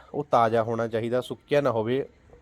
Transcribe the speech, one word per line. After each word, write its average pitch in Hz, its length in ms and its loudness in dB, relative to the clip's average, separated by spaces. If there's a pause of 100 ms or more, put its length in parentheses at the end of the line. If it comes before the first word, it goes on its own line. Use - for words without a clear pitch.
(140)
ਉਹ 147 120 -6
ਤਾਜ਼ਾ 113 360 4
ਹੋਣਾ 113 260 -2
ਚਾਹੀਦਾ, 117 340 -2
ਸੁੱਕਿਆ - 380 -2
ਨਾ 139 100 2
ਹੋਵੇ, 117 340 -2 (360)